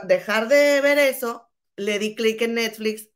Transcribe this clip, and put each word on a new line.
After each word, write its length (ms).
dejar 440
de 340
ver 180
eso, 500
le 240
di 160
clic 260
en 140
Netflix 600